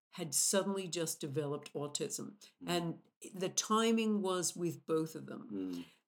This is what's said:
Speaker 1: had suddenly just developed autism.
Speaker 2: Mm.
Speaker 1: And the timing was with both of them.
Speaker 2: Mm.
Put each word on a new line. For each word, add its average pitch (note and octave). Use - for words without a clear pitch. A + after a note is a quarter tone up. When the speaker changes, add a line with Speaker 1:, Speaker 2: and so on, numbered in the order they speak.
Speaker 1:
had E3+
suddenly G3
just D#3+
developed D3
autism. C#3+
Speaker 2:
Mm. -
Speaker 1:
And E3+
the F#3
timing A3
was F#3
with E3
both D#3+
of C#3
them. -
Speaker 2:
Mm. F#2